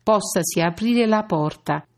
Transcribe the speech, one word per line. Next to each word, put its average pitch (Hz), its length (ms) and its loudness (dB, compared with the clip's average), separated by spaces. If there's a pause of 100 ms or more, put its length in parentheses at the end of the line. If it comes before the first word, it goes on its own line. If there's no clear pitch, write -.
possasi 196 600 0
aprire 220 440 0
la 214 180 2
porta 151 640 -4 (120)